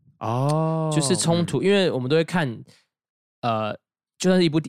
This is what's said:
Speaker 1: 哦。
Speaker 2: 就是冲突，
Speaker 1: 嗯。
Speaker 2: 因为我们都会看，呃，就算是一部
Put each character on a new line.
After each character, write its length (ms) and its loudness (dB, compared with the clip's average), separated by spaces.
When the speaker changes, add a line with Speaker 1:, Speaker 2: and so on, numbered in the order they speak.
Speaker 1:
哦。 760 -2
Speaker 2:
就 80 0
是 140 0
冲 320 0
突， 160 -2
Speaker 1:
嗯。 20 0
Speaker 2:
因 80 4
为 180 2
我 100 -2
们 100 -4
都 60 2
会 80 2
看， 380 -4
呃， 300 -2
就 100 0
算 100 4
是 60 4
一 40 4
部 200 0